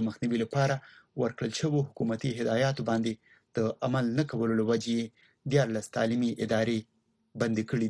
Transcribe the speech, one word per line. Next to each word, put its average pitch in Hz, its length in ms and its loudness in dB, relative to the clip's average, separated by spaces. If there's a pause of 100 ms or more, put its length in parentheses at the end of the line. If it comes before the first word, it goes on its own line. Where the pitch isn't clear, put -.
مخنیوي 117 360 -2
لپاره 139 320 2 (440)
ورکړل 123 400 -2
شوو 147 280 2
حکومتي 117 420 -4 (100)
هدایاتو 117 500 0
باندې 113 240 0 (420)
د - 40 0 (260)
عمل 127 200 0 (120)
نه 156 140 2
کولو 113 280 0
له 107 120 2
وجې 117 280 0 (460)
دیارلس 117 500 0
تعلیمي 117 380 2
ادارې 110 460 0 (560)
بندي 113 280 0
کړې 113 260 0